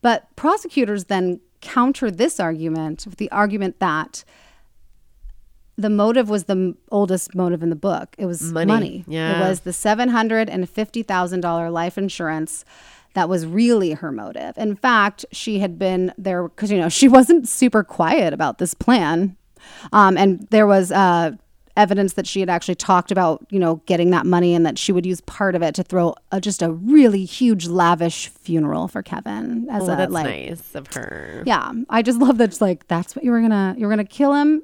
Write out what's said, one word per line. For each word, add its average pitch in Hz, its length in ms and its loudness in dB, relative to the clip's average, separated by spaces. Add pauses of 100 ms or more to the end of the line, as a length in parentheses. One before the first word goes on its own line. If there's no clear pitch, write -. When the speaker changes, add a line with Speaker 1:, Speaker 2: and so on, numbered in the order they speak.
Speaker 1:
But - 340 -2
prosecutors 262 680 -2
then 185 360 -2 (200)
counter 254 500 -2
this 208 300 -2
argument 160 640 -4
with 202 120 -18
the 208 120 -6
argument 202 500 -2
that 156 440 -4 (1500)
the 214 140 -2
motive 214 380 2
was 208 160 -2
the - 80 -4
m-, 185 240 -2 (140)
oldest 185 440 -2
motive 180 280 -2
in 170 80 0
the 165 60 -4
book. 165 420 -4
It 208 80 -6
was 165 260 -8
Speaker 2:
Money. 165 200 -2
Speaker 1:
money. 202 360 -2
Speaker 2:
Yeah. 160 360 -4
Speaker 1:
It 185 40 0
was 185 120 -4
the 180 120 -10
seven 220 380 -2
hundred 220 380 0
and 180 200 -6
fifty 214 340 -6
thousand 180 380 -2
dollar 170 300 -2
life 170 280 -4
insurance 160 680 -6 (500)
that 175 140 0
was 175 180 -2
really 202 460 2
her 156 200 -10
motive. 98 440 -12
In 208 200 -4
fact, 214 560 0
she 214 280 -6
had 175 180 -4
been 185 400 -2
there 180 300 -4
'cause, 214 220 -6
you 202 80 2
know, 165 100 0
she 269 200 4
wasn't 262 400 8
super 226 360 2
quiet 175 480 0
about 139 260 -4
this 180 160 -4
plan. 180 640 0 (560)
Um, 196 240 6
and 196 340 2
there 214 160 6
was, 190 260 4
uh, 175 400 2 (440)
evidence 196 360 2
that - 140 -4
she - 120 -6
had 190 100 -2
actually 175 280 -2
talked 180 340 2
about, 180 400 0
you 196 80 -2
know, 165 180 2 (100)
getting 175 240 2
that 175 160 2
money 175 280 4
and 170 100 4
that 156 140 -2
she - 140 -2
would 180 120 2
use 180 180 -4
part 190 340 -2
of 165 60 0
it 160 120 0
to 185 80 -4
throw 170 320 0 (160)
a, 196 100 -4
just 190 220 -4
a 165 100 0
really 208 520 4
huge, 202 420 0
lavish 170 600 0
funeral 160 580 -2
for - 160 -8
Kevin 226 680 -8
as 202 180 -2
Speaker 2:
Oh, 170 40 0
Speaker 1:
a, 151 40 -2
Speaker 2:
that's - 160 -2
Speaker 1:
like, 160 140 -4
Speaker 2:
nice 85 500 -12
of 139 180 -16
her. - 520 -14
Speaker 1:
Yeah. 214 260 -2 (160)
I 226 140 0
just 233 180 2
love 254 180 4
that 233 120 6
it's - 100 -6
like, 185 260 -2
that's 175 300 -4
what 277 80 -12
you 247 80 2
were 233 80 2
gonna, 202 360 2
you 226 100 -4
were 208 60 0
gonna 214 120 0
kill 277 300 0
him 302 280 2